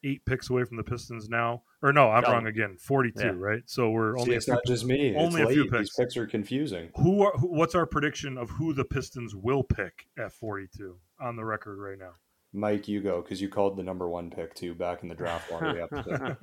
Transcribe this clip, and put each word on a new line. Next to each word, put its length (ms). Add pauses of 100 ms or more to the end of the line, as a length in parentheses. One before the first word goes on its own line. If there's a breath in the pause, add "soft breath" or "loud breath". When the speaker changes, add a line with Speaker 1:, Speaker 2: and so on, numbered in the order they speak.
Speaker 1:
eight 220
picks 240
away 160
from 100
the 80
Pistons 460
now. 340 (180)
Or 120
no, 180
I'm 140
Speaker 2:
Oh. 80
Speaker 1:
wrong 140
again. 300
Forty-two, 480
Speaker 2:
Yeah. 120
Speaker 1:
right? 300
So 220
we're 280
Speaker 3:
See, 60
Speaker 1:
only 100
a 40
Speaker 3:
it's 80
Speaker 1:
few 80
Speaker 3:
not 140
just 180
me. 300
Speaker 1:
only 280
Speaker 3:
It's 80
Speaker 1:
a 20
few 100
Speaker 3:
late. 80
These 80 (120)
Speaker 1:
picks. 40
Speaker 3:
picks 220
are 100
confusing. 720
Speaker 1:
Who 260
are, 140
who, 180
what's 200
our 100
prediction 520
of 120
who 240
the 120
Pistons 480
will 300
pick 440 (100)
at 160
forty-two 640 (220)
on 160
the 80
record 340
right 180
now? 180 (400)
Speaker 3:
Mike, 320
you 140
go, 220
'cause 180
you 80
called 280
the 60
number 240
one 220
pick, 240
too, 220
back 260
in 80
the 60
draft 360
lottery 300
episode. 600